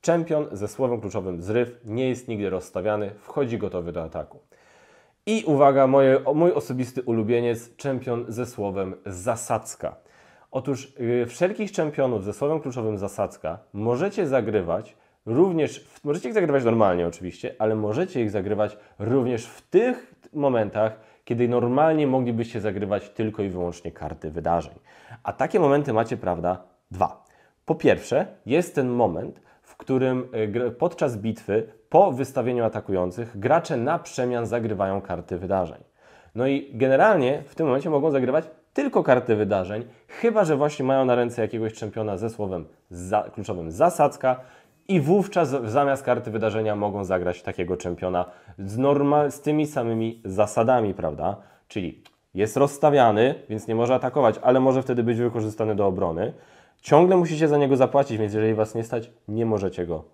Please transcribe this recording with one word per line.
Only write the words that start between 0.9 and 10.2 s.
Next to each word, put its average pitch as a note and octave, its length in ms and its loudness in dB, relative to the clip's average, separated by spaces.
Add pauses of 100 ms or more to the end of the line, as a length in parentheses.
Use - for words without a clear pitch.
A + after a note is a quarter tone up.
kluczowym F#2 420 -6
zryw A#2 420 -2
nie A#2 240 -2
jest B2 200 -6
nigdy G2+ 220 -4
rozstawiany, G2 680 -4
wchodzi A#2+ 400 -4
gotowy F2 340 -6
do E2 100 -6
ataku. D#2+ 360 -10 (880)
I A3 200 0
uwaga, C#3 400 6
moje, C3+ 380 6
o, C#3+ 100 0
mój E3+ 180 4
osobisty B2+ 500 -4
ulubieniec, A#2 720 -2
czempion B2 520 -6
ze A#2 180 -6
słowem G2 480 -6 (120)
zasadzka. G#2+ 920 -6 (540)